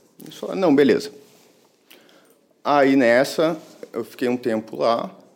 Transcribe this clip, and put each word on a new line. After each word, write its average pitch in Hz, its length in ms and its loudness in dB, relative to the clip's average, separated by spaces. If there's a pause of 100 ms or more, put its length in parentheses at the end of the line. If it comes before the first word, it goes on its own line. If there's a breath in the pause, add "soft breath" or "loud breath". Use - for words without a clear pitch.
(220)
Eles - 140 -20
falaram, - 240 -10
"Não, 165 160 2
beleza." 135 360 2 (1500 soft breath)
Aí 139 320 2
nessa, 131 600 2 (340)
eu 113 120 -8
fiquei - 240 -8
um 123 100 -2
tempo 113 400 -6
lá 123 380 -2 (200)